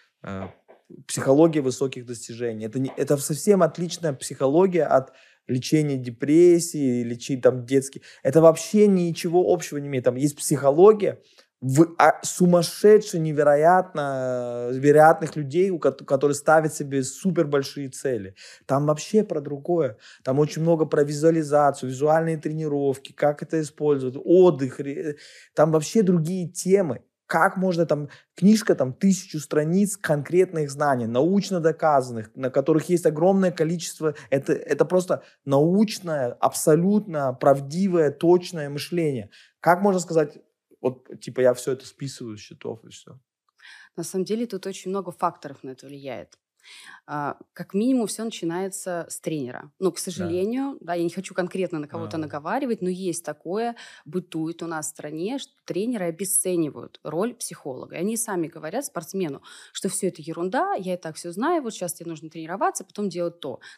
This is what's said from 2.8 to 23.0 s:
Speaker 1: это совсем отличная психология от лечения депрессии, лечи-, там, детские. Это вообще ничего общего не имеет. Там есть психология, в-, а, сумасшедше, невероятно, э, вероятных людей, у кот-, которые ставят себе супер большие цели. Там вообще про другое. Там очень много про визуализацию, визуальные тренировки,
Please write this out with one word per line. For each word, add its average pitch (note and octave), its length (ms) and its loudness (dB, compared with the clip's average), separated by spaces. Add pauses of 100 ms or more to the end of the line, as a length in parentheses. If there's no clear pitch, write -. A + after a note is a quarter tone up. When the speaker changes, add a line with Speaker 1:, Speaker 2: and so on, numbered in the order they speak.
Speaker 1:
это D3 200 0
совсем E3 460 2
отличная E3 500 -2
психология D3+ 720 2
от C3 280 2 (360)
лечения C#3+ 480 0
депрессии, C#3+ 1040 2
лечи-, A#2+ 380 -6
там, B2 260 4
детские. C3+ 360 0 (200)
Это C3+ 180 4
вообще E3 460 6
ничего F3 680 2
общего E3 260 -4
не C#3+ 100 -8
имеет. C3 160 -4
Там B2 120 2
есть C#3 200 -2
психология, D#3 840 4 (400)
в-, C3+ 380 4
а, - 260 6
сумасшедше, F3+ 960 4
невероятно, C#3+ 1500 0
э, C3 60 -4
вероятных D3+ 580 6
людей, D#3 340 0
у F3 80 -4
кот-, - 260 -2
которые C#3+ 300 0
ставят D#3 400 2
себе C#3 300 -4
супер E3 420 -2
большие C#3 420 -4
цели. A2 460 -6 (320)
Там C#3 200 0
вообще D3+ 380 0
про F3 160 -6
другое. C#3+ 560 -2 (280)
Там C3 160 0
очень D3+ 220 0
много D#3+ 240 2
про D3+ 180 2
визуализацию, D3 840 2
визуальные D#3 480 0
тренировки, D3 720 -4